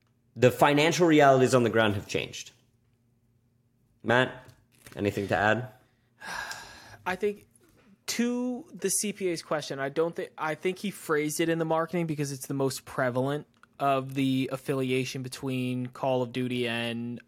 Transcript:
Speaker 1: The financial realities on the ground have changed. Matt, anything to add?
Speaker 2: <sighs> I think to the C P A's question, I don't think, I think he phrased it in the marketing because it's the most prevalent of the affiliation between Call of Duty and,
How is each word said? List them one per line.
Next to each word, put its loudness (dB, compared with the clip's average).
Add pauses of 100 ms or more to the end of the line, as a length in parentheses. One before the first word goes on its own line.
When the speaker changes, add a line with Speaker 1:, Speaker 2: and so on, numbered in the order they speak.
(360)
Speaker 1:
The 6
financial 4
realities 8
on 6
the 4
ground 2
have -6
changed. -6 (1500)
Matt, 2 (640)
anything -2
to 0
add? 0 (640)
Speaker 2:
<sighs> -16
I -4
think -4 (600)
to -2
the -4
C -2
P -4
A's -4
question, -4
I -2
don't -2
think, -8
I -4
think -4
he -6
phrased -2
it 0
in 0
the -2
marketing -2
because -4
it's -12
the -4
most -2
prevalent -2 (340)
of 0
the 0
affiliation -4
between -6
Call -2
of -8
Duty -2
and, -4